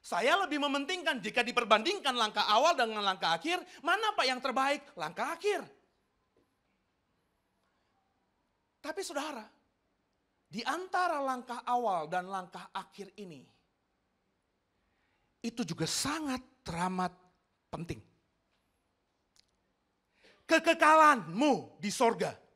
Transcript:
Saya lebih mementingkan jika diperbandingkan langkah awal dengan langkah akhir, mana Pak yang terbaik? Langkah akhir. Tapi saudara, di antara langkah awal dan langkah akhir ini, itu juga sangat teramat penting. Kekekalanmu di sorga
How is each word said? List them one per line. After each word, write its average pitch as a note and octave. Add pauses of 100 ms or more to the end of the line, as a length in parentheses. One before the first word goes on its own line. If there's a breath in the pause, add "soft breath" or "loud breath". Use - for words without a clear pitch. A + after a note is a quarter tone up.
Saya C4
lebih D4
mementingkan C#4+
jika G#3+
diperbandingkan B3
langkah G#3
awal C4+
dengan A3
langkah F#3+
akhir, E4+ (240 loud breath)
mana G#4
Pak D4
yang B3+
terbaik? C4+ (160)
Langkah G#3
akhir. F#4 (3250)
Tapi D#4
saudara, C#4+ (1040)
di G3+
antara F4
langkah B3
awal A3
dan F3+
langkah F#3
akhir F#3+
ini, D#3+ (2000)
itu A3+
juga D#3+
sangat C#4+ (240)
teramat F3+ (640)
penting. E3 (2500 soft breath)
Kekekalanmu D4+
di G3+
sorga F#3+ (260)